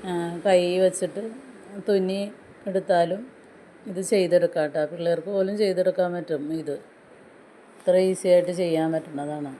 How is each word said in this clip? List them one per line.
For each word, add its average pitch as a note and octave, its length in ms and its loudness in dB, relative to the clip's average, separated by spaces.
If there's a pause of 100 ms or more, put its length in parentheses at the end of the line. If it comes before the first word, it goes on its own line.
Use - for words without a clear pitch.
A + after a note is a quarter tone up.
ആ, - 20 -4 (340)
കൈ F#3 160 6 (220)
വെച്ചിട്ട് F#3 400 -2 (640)
തുന്നി G3 340 0 (480)
എടുത്താലും F#3 520 2 (680)
ഇത് F#3 120 -8 (100)
ചെയ്തെടുക്കാം E3+ 640 2
കേട്ടോ. D#3+ 80 0 (100)
പിള്ളേർക്ക് E3+ 440 -2
പോലും G3 260 0
ചെയ്തെടുക്കാൻ F3+ 540 2
പറ്റും D#3 260 -4 (200)
ഇത്. C#3 140 -6 (1040)
ഇത്ര F3+ 160 2 (120)
ഈസി F#3 260 -2
ആയിട്ട് F3+ 280 4
ചെയ്യാൻ D#3+ 340 2
പറ്റുന്നതാണ്. D3 640 -6